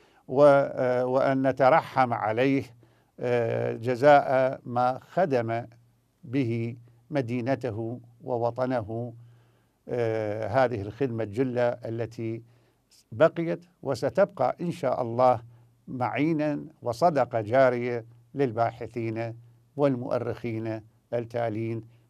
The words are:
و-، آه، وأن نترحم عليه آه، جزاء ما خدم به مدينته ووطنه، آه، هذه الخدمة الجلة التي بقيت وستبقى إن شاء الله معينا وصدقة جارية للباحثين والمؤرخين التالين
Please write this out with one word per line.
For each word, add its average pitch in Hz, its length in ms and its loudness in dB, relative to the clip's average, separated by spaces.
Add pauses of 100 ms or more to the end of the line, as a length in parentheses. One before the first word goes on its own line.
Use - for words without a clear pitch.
(280)
و-، 135 160 6
آه، 131 600 4
وأن 135 420 2
نترحم 131 640 4
عليه 113 640 0 (440)
آه، 120 520 0
جزاء 131 920 4
ما 123 340 -2
خدم 120 680 -2 (580)
به 117 520 -4 (340)
مدينته 123 920 -4 (240)
ووطنه، 120 920 -4 (720)
آه، 110 580 -2
هذه 120 360 0
الخدمة 113 420 -4
الجلة 120 380 -2
التي 117 800 -4 (680)
بقيت 165 520 0 (180)
وستبقى 135 760 0
إن 175 100 -4
شاء 131 320 -2
الله 120 400 2 (460)
معينا 147 760 -2 (180)
وصدقة 120 580 0
جارية 120 640 2 (300)
للباحثين 117 1000 -4 (400)
والمؤرخين 117 1040 -4 (340)
التالين 117 680 -6 (280)